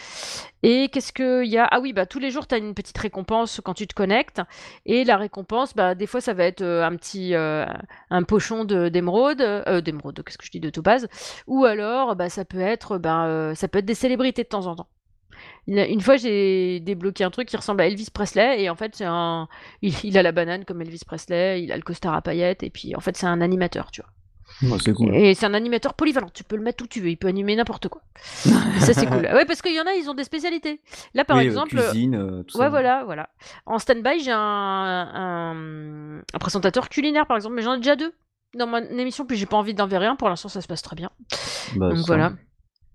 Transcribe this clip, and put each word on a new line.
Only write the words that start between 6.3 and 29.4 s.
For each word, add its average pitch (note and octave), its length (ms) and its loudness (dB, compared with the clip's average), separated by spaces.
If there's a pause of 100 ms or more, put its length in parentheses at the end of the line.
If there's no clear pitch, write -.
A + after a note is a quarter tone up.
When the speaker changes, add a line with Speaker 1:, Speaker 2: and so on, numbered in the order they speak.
Speaker 1:
va F3+ 80 2
être, F3+ 180 0
euh, E3+ 240 2
un E3+ 100 0
petit, F3+ 380 -6
euh, D#3 320 0 (460)
un F3+ 100 4
pochon G#3+ 420 2
de, F#3+ 260 2
d'émeraude, G3 520 2
euh, G3+ 400 0
d'émeraude, D#3 420 -8
qu'est-ce - 140 -16
que - 80 -20
je - 60 -20
dis, F3 80 -12
de D#3+ 100 -6
topaz. G#3 380 2 (400)
Ou C4 180 4
alors, A3 500 0
bah, F3+ 140 -2
ça F#3 160 -8
peut F#3 140 -8
être, G3+ 400 -2
bah, E3 260 0
euh, D#3+ 300 -2
ça F#3+ 120 -4
peut F#3 120 0
être G3+ 60 0
des A3 100 -2
célébrités B3+ 480 0
de - 60 -10
temps F#3+ 180 -4
en E3+ 80 -6
temps. F3 140 -14 (760)
Une, G3 140 0
une G3+ 220 2
fois, C4 160 6
j'ai F#3+ 640 0
débloqué F#3 440 -4
un F#3 80 0
truc B3 160 -6
qui - 100 -6
ressemble G3+ 240 0
à D#3+ 60 6
Elvis G#3 260 -2
Presley. G#3+ 480 2
Et F#3+ 80 0
en E3+ 60 -6
fait, A3 200 -10
c'est G#3 100 -8
un, E3+ 420 -2 (340)
il, F#3+ 220 0
il G3+ 120 0
a F#3+ 60 8
la F3 100 4
banane F3 320 -2
comme F3 200 -8
Elvis E3 240 -14
Presley, F3 560 -2
il D#3+ 80 -6
a - 40 -4
le F3 60 -6
costard F3 320 -4
à D#3+ 80 -2
paillettes. F3 400 -2
Et - 80 -8
puis, - 260 -10
en - 40 -8
fait, - 180 -6
c'est - 80 -4
un F3 160 0
animateur, F3+ 480 0
tu - 140 -16
vois. - 80 -20 (500)
Speaker 2:
Ouais, B2 200 2
c'est A2 120 4
cool. G2+ 220 4
Speaker 1:
Et F#3+ 180 8
c'est - 140 0
un G3+ 80 0
animateur A#3 400 -2
polyvalent, C4 340 0
tu - 140 -20
peux - 120 -6
le G#3+ 60 -6
mettre A#3+ 220 -6
où A#3+ 40 -14
tu A3+ 140 -8
veux, F3 80 -2
il E3 80 -2
peut F#3+ 100 -2
animer G3 280 0
n'importe - 340 -2
quoi. - 140 -14 (120)
Speaker 2:
<laughs> - 300 -10
Speaker 1:
Et - 340 6
ça, F3+ 140 8
c'est - 140 4
cool. B2+ 160 2
Ouais, C4+ 200 6